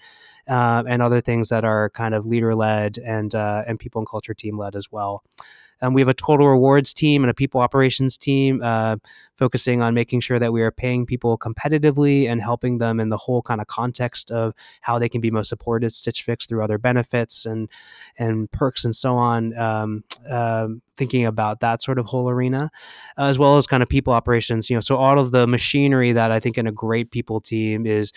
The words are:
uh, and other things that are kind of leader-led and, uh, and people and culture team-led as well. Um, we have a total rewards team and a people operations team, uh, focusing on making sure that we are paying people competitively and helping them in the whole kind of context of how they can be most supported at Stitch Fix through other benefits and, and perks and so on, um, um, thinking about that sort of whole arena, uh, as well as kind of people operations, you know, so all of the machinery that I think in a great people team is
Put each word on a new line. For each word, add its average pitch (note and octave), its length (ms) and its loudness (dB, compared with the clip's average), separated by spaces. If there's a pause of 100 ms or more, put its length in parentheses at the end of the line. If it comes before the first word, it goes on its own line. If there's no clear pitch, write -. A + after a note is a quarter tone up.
(480)
uh, A#2+ 400 2
and B2 140 0
other A#2+ 180 2
things A#2 300 0
that A2+ 160 0
are G#2+ 240 2
kind A2+ 240 -4
of G#2+ 140 -2
leader-led A2 720 0
and, A2 340 -4
uh, G#2 320 -2
and A2+ 140 -6
people A2+ 220 -8
and G#2+ 60 -6
culture G#2+ 280 -10
team-led G#2 400 -8
as G2+ 160 -10
well. G2+ 320 -8 (600)
Um, B2+ 120 2
we C3+ 60 6
have B2+ 80 4
a C3 40 4
total D3 340 4
rewards C3+ 460 4
team D3 300 2
and B2 80 2
a - 20 0
people C3 260 -2
operations C3 560 2
team, C3+ 460 0
uh, A2+ 360 0 (380)
focusing B2 460 0
on A#2 140 2
making A#2+ 240 0
sure B2 180 0
that A#2 160 0
we A2+ 80 2
are A2 80 2
paying B2 380 -2
people A#2+ 320 0
competitively C#3+ 880 2
and A#2+ 100 -2
helping A#2+ 380 -2
them A2+ 220 0
in A2 100 0
the G#2+ 80 -2
whole B2 240 -2
kind A2+ 180 -4
of G#2+ 60 -8
context - 640 -6
of A2+ 240 -2 (280)
how A#2+ 180 -2
they A#2 100 -2
can A#2 120 -6
be A2+ 100 0
most A2 180 -2
supported A#2 380 -2
at A2 60 -6
Stitch - 280 -6
Fix - 240 -6
through A2 180 -4
other G#2+ 140 -2
benefits A#2+ 680 -2
and, A2 200 -6 (480)
and A2 360 -2
perks - 340 -2
and A2+ 100 -2
so B2+ 220 0
on, A#2 400 0
um, A2 460 -4 (260)
um, A2+ 540 -4 (140)
thinking B2 280 0
about G#2+ 360 -2
that A#2 200 0
sort C3 160 -2
of A#2 80 -2
whole B2+ 240 -2
arena, B2+ 400 -2 (480)
uh, C#3+ 60 -2
as C#3 160 2
well C#3+ 180 8
as C#3 80 4
kind B2+ 160 2
of A#2+ 80 0
people C3 240 2
operations, A#2 560 0
you B2 60 0
know, A2 60 0
so C3+ 160 0
all C3+ 200 4
of B2+ 140 2
the B2 160 6
machinery B2+ 640 2
that A2+ 200 2
I A2 80 0
think A#2+ 200 -4
in A2+ 80 -2
a A2 40 -4
great A2+ 380 -4
people A2+ 320 -6
team A2 460 -2
is G#2+ 300 0